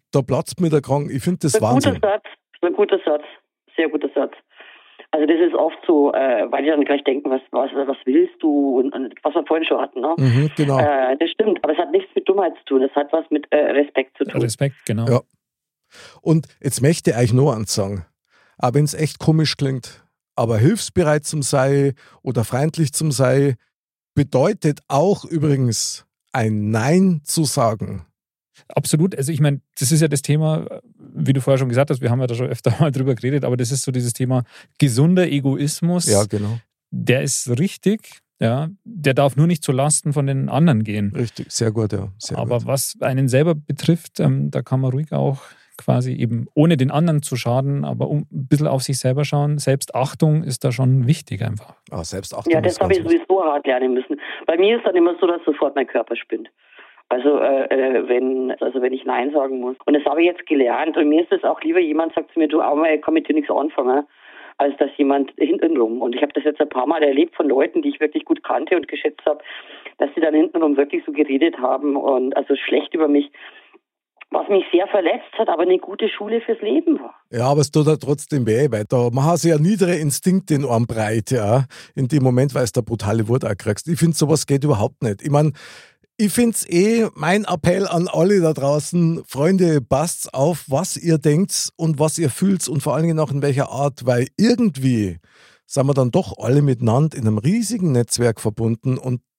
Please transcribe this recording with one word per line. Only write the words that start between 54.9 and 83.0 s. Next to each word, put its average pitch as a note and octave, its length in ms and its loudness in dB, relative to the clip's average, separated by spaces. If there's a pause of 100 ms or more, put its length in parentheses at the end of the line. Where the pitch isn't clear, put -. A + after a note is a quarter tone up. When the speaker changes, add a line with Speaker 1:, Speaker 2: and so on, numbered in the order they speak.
Speaker 2:
immer E3+ 240 4
so, F#3+ 60 2
dass E3+ 180 -2
sofort C#3+ 320 0
mein C3 100 0
Körper A#2 300 -4
spinnt. A2+ 320 -10 (640)
Also, C3 280 2
äh, C3+ 280 2
äh, C3 420 0
wenn, C3 520 0
also B2+ 220 -2
wenn C3 120 0
ich C3+ 100 -10
Nein B2+ 280 -2
sagen C3+ 280 -2
muss. B2+ 240 -6
Und D3 100 2
das C#3+ 120 0
habe D3+ 160 2
ich F3 40 4
jetzt F3 200 -2
gelernt. C3+ 500 0
Und D3+ 140 2
mir D#3+ 120 4
ist - 80 -4
es F#3 140 0
auch D3+ 160 -2
lieber, E3 180 0
jemand D#3+ 360 0
sagt D#3 180 -6
zu E3 60 -2
mir, D#3 100 2
„Du D3+ 140 2
Arme, D3+ 340 2
ich D3+ 60 -6
kann D#3+ 120 0
mit D#3+ 140 0
dir D3 60 0
nichts D3+ 160 -2
anfangen“, C#3 540 0 (520)
als C#3+ 220 0
dass C#3+ 180 0
jemand C#3 400 2
hintenrum. B2 640 0
Und B2 160 -2
ich - 60 -2
habe C#3+ 100 -2
das D3 120 -2
jetzt D3+ 160 -2
ein D3 100 2
paar B2+ 160 -2
Mal D#3 180 0
erlebt C#3+ 320 2
von D#3 120 0
Leuten, C#3 340 0
die C#3+ 80 0
ich - 100 -12
wirklich D3+ 240 -2
gut - 180 -4
kannte C#3 340 -2
und C#3+ 120 -4
geschätzt D3 380 -6
habe, D3+ 120 0 (600)
dass C#3+ 180 0
sie E3+ 60 -4
dann D#3 120 2
hintenrum D#3 440 4
wirklich C#3+ 280 0
so D#3 60 -6
geredet C#3+ 460 0
haben C3+ 360 -2
und C3 420 0
also C#3 200 0
schlecht - 380 -2
über D#3 120 2
mich, C#3+ 240 2 (1000)
was - 180 -2
mich F#4+ 240 2
sehr G3+ 160 4
verletzt G3 500 0
hat, A3 100 0
aber E3+ 140 0
eine F#3 160 4
gute G3+ 300 -4
Schule A3 320 -4
fürs A3+ 200 -4
Leben C#4 380 0
war. - 160 -12 (160)
Speaker 1:
Ja, A#2 160 -2
aber D3 140 4
es C#3 100 0
tut D3+ 160 4
halt D#3 160 2
trotzdem C#3 460 -2
weh, A#2+ 240 4
weil G#2+ 160 -2
da A#2+ 240 2
machen D3 240 2
sie E3 140 2
ja D#3 80 4
niedere F3 360 2
Instinkte D#3 600 0
in C3+ 100 0
einem A#2 240 0
breit, A2 420 -2
ja, B2 360 2 (280)
in C3+ 140 -2
dem C#3+ 160 2
Moment, B2+ 280 2
weil B2+ 120 0
es - 80 -4
da B2 80 0
brutale G#2+ 480 -2